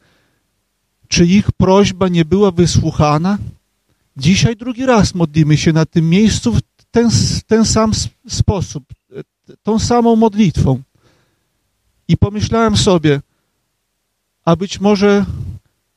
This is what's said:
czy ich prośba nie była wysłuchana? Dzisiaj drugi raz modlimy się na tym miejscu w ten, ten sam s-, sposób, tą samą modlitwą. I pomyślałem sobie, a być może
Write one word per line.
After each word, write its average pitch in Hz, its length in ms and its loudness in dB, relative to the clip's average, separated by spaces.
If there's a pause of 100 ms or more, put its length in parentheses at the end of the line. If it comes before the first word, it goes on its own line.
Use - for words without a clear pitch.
(1080)
czy 175 180 0
ich 196 260 2
prośba 190 560 0
nie 170 180 0
była 190 260 0
wysłuchana? 165 840 0 (800)
Dzisiaj 202 380 0
drugi 247 300 -8
raz 226 300 2
modlimy 151 420 0
się 165 160 0
na 160 120 2
tym 165 240 -2
miejscu 208 440 0
w - 60 2 (320)
ten, 233 180 2 (380)
ten 220 180 2
sam 220 260 0
s-, - 180 -6 (180)
sposób, - 560 -4 (800)
tą 214 160 0
samą 233 360 2
modlitwą. 196 640 0 (1300)
I 170 100 0
pomyślałem 214 600 -2
sobie, 156 440 2 (1200)
a 170 100 2
być 185 240 -10
może 202 460 2 (720)